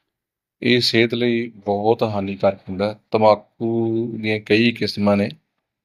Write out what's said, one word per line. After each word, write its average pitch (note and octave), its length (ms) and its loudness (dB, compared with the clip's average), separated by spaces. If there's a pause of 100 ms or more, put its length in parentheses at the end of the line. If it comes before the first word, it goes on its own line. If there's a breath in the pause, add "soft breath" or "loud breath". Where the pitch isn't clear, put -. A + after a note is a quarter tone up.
(640)
ਇਹ A#2+ 180 2
ਸਿਹਤ A#2 340 2
ਲਈ A#2+ 420 -2
ਬਹੁਤ G#2 460 -2
ਹਾਨੀਕਾਰਕ G2 680 -2
ਹੁੰਦਾ। G2+ 320 -6 (100)
ਤੰਬਾਕੂ A2+ 960 0 (120)
ਦੀਆਂ G#2+ 220 -2
ਕਈ A2+ 320 2
ਕਿਸਮਾਂ G#2 440 0
ਨੇ, G#2 140 -2 (540)